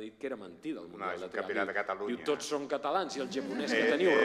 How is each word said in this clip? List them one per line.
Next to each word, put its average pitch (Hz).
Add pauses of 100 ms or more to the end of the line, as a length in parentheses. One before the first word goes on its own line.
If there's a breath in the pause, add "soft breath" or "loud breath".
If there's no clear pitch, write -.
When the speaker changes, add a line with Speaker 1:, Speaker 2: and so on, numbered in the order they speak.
Speaker 1:
dit 107
que 135
era 131
mentida, 101
el 85
Speaker 2:
No, 90
Speaker 1:
Mundial 95
Speaker 2:
és 87
Speaker 1:
de 92
Speaker 2:
un 92
Speaker 1:
Trial. 98
Speaker 2:
campionat 95
de -
Speaker 1:
Diu, 98
Speaker 2:
Catalunya. 101
Speaker 1:
«Diu, -
tots 143
són 143
catalans», 147
i 139
el 123
japonès 120
Speaker 2:
Eh, 117
Speaker 1:
que 110
teniu 175
Speaker 2:
eh, 147
és -